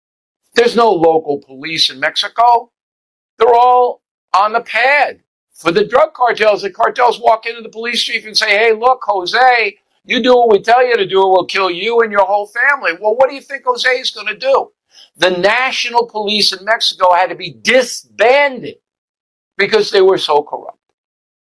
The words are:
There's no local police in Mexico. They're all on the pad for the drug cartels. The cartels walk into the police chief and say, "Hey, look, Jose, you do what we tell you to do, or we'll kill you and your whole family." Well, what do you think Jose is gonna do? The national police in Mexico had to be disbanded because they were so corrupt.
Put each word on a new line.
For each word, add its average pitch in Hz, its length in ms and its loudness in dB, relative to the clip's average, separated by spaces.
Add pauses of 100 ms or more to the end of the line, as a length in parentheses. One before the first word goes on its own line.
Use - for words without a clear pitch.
(540)
There's 233 220 2
no 226 160 4
local 160 520 0
police 147 460 -4
in 131 80 -18
Mexico. 233 720 0 (680)
They're 233 160 2
all 247 500 2 (300)
on 202 200 2
the 233 80 -2
pad 254 640 -2 (280)
for 170 200 -4
the 208 120 2
drug 294 300 0
cartels. 214 480 0
The 196 80 -6
cartels 226 500 -2
walk 226 260 0
into 233 160 -12
the 214 60 -16
police 233 320 -8
chief 226 260 -6
and 214 100 -6
say, 214 200 0
"Hey, 226 160 2
look, 247 300 0
Jose, 208 720 0 (280)
you 233 180 -4
do 247 140 4
what 233 160 4
we 196 80 4
tell 247 260 2
you 240 100 0
to 196 100 0
do, 190 140 0
or 190 120 4
we'll 180 140 2
kill 190 220 -2
you 208 340 -2
and 220 100 -2
your 208 120 2
whole 202 220 -2
family." 247 540 -2
Well, 214 160 -2
what 262 120 2
do 285 60 -8
you 269 60 -12
think 262 260 -14
Jose 247 240 -2
is 254 220 -4
gonna 208 240 -10
do? 262 340 -2 (480)
The 175 120 2
national 233 760 -2
police 214 460 -2
in 185 120 -12
Mexico 202 500 0
had 175 140 0
to 170 60 -8
be 170 160 -14
disbanded 233 1300 -2 (800)
because 202 340 0
they 202 120 2
were 190 160 4
so 147 240 0
corrupt. - 360 -14 (680)